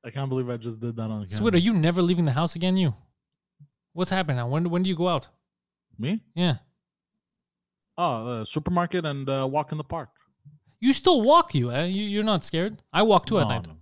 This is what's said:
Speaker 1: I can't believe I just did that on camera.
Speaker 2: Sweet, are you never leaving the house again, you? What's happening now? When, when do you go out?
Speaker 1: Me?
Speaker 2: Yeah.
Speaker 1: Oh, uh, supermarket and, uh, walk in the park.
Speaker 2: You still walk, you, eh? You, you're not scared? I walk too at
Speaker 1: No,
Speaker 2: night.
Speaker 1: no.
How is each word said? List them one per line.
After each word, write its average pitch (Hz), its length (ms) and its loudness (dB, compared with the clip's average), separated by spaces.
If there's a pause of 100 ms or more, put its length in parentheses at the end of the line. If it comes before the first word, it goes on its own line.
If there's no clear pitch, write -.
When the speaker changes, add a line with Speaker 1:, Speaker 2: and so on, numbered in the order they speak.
Speaker 1:
I 120 60 -10
can't 139 180 -6
believe 131 220 -4
I 120 60 -4
just 113 240 -10
did 117 160 -6
that 113 80 -6
on 110 60 -6 (160)
camera. - 40 -16
Speaker 2:
Sweet, 196 240 0
are 170 40 6
you 196 140 2
never 170 300 2
leaving 175 240 2
the 139 60 2
house 160 240 -2
again, 185 200 0
you? 165 180 2 (1000)
What's 180 160 -4
happening 165 260 0
now? 120 120 -2
When, 160 220 0
when 175 120 0
do 185 80 0
you 175 60 -2
go 175 120 0
out? 160 200 -2 (720)
Speaker 1:
Me? 170 240 -4 (120)
Speaker 2:
Yeah. 165 220 0 (1400)
Speaker 1:
Oh, 120 440 -2
uh, 110 40 -6
supermarket 175 600 -2
and, 139 220 -6
uh, 135 220 -2
walk 147 220 -4
in 151 60 -6
the 147 60 -8
park. 156 260 -10 (680)
Speaker 2:
You 254 120 4
still 294 300 4
walk, 320 320 6
you, 120 180 0
eh? 147 140 0
You, 190 180 -2
you're 208 200 -2
not 208 200 0
scared? 196 380 -4 (100)
I 175 100 2
walk 208 240 6
too 214 120 0
at 123 60 4
Speaker 1:
No, 107 40 -2
Speaker 2:
night. 85 200 -4
Speaker 1:
no. 78 140 -18